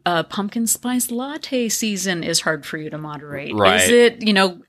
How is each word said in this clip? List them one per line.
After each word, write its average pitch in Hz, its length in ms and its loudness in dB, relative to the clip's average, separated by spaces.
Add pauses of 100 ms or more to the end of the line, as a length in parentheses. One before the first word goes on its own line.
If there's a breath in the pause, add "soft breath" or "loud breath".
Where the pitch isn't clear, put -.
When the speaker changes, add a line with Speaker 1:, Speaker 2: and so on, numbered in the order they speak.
Speaker 1:
uh, 170 160 2
pumpkin 208 460 -4
spice 247 420 -2
latte 254 580 -4
season 190 540 -2
is 165 200 -2
hard 156 220 -4
for - 140 -10
you 156 120 -10
to 151 80 -10
moderate? 147 560 -12
Speaker 2:
Right. 202 280 4
Speaker 1:
Is 185 60 4
it, 240 380 6
you 214 60 4
know, 190 360 2